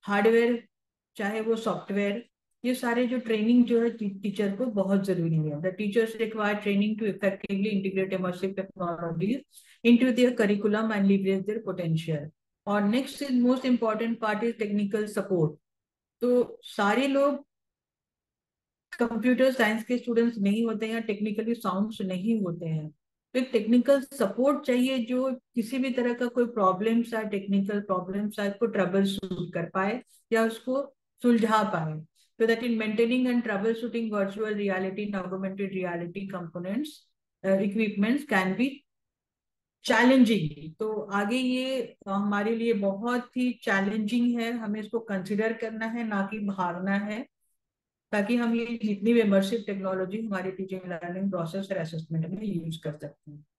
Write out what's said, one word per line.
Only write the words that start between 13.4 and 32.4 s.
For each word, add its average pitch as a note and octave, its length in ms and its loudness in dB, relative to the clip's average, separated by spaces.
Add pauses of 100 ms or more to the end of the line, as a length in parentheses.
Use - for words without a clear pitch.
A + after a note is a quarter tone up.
important A#3 540 0
part G#3+ 200 0
is A#3 200 0
technical G#3 440 0
support। F#3+ 540 0 (640)
तो B3 420 2
सारे G#3+ 440 2
लोग C#4 400 2 (1500)
computer A#3+ 540 2
science A3 320 2
के B3 140 -2
students A#3 400 0
नहीं G3+ 280 2
होते A3 200 -2
हैं, A3+ 160 -4
technically A3 520 -2
साउंड G#3 380 -2 (100)
नहीं G3 380 0
होते E3+ 260 -4
हैं, D#3 240 -4 (420)
तो B3+ 60 0
एक B3+ 140 -2
technical A#3+ 480 4
support C4 680 0
चाहिए B3+ 320 2
जो B3 360 0
किसी A#3+ 440 -6
भी C4 120 0
तरह A#3+ 240 0
का A#3+ 120 -4
कोई A#3+ 200 0
problems A3 680 2
आए, G#3+ 100 -2
technical G3+ 560 0
problems G3 600 -4
आए, G3+ 100 0
उसको A#3 160 -2
ट्रबल G3 380 2
शूट F#3 500 -4
कर E3+ 80 -2
पाए F#3+ 400 -2 (300)
या A3+ 120 4
उसको B3+ 500 -4 (280)
सुलझा A3 400 4
पाए। D#3+ 420 -4 (360)